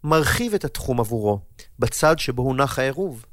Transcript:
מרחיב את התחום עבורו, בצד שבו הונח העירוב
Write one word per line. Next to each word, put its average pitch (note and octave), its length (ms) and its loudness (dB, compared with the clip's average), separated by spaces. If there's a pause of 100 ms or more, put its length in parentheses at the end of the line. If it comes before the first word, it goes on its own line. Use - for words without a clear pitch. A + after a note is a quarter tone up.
מרחיב D#3+ 500 2
את F#3+ 120 -2
התחום B2+ 340 -2
עבורו, G#2 400 0 (400)
בצד D#3 400 2
שבו B2 220 -4
הונח C3 380 0
העירוב C3+ 540 -4